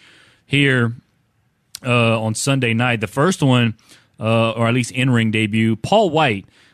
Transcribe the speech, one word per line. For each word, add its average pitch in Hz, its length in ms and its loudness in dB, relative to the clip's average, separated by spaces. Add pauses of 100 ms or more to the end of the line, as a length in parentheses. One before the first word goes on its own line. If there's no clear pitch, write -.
(460)
Here, 131 480 0 (920)
uh, 117 340 2
on 110 140 -4
Sunday 127 400 -2
night, 120 260 0
the 107 60 -4
first 156 360 -2
one, 123 340 2 (420)
uh, 113 340 0
or 117 140 -2
at 117 80 0
least 127 160 -2
in-ring 123 400 0
debut, 110 460 0
Paul 202 340 0
White 139 360 -2 (280)